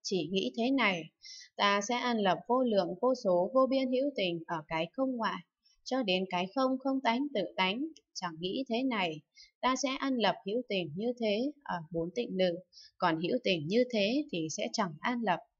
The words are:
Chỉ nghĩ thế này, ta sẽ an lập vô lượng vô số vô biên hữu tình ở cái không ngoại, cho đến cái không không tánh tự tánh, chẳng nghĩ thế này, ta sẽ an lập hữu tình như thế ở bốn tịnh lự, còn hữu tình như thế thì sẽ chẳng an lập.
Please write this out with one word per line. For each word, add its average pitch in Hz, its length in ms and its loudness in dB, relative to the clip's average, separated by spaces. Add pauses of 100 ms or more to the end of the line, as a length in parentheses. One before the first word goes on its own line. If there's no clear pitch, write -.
Chỉ 175 280 -2
nghĩ 190 260 -2
thế 240 140 0
này, 202 320 0 (520)
ta 202 260 2
sẽ 240 140 -2
an 240 220 0
lập 190 300 4
vô 254 160 4
lượng 185 380 2
vô 254 120 4 (100)
số 180 300 4
vô 262 160 6
biên 262 220 2
hữu 262 240 2
tình 175 320 0
ở 160 200 -4
cái 165 240 -2
không 262 240 -2
ngoại, 185 280 -4 (400)
cho 262 200 -2
đến 185 260 2
cái 180 260 -2
không 262 240 2
không 269 220 -2
tánh 247 320 2
tự 208 80 0 (140)
tánh, 202 320 0 (260)
chẳng 170 260 -6
nghĩ 202 300 -4
thế 233 140 0
này, 185 380 0 (400)
ta 254 220 2
sẽ 262 60 -2 (100)
an 269 180 0
lập 202 180 2 (100)
hữu 214 240 -2
tình 175 260 0
như 233 240 -2
thế 226 320 0 (120)
ở 180 140 -4 (140)
bốn 165 240 -2
tịnh 190 220 -4
lự, 180 220 2 (380)
còn 165 240 2
hữu 175 220 0
tình 170 240 0
như 226 160 4 (100)
thế 226 380 2
thì 160 160 -2 (100)
sẽ - 160 -4
chẳng 190 260 -2
an 240 240 -2
lập. 180 160 2 (200)